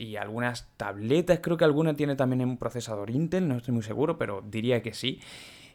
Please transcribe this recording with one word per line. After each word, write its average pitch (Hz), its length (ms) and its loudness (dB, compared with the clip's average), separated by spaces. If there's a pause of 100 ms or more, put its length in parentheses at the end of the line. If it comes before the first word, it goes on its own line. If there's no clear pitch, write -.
y 110 160 -8
algunas 117 640 -4
tabletas, 127 640 2
creo 165 160 0
que 170 60 6
alguna 156 320 4
tiene 143 200 0
también 127 260 2
un 127 140 0
procesador 113 540 -6
Intel, 165 360 2
no 127 120 0
estoy 120 160 -2
muy 113 80 2
seguro, 117 340 0
pero 104 260 -4
diría 110 400 0
que 110 120 -8
sí. - 260 -4 (540)